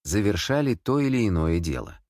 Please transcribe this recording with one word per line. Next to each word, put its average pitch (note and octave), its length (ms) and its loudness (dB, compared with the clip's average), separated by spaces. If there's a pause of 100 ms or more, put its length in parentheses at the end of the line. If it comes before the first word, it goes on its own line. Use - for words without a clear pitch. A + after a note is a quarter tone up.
завершали G#2+ 720 0
то C3+ 240 0
или C3 280 2
иное E2 320 2
дело. B1 400 -6 (100)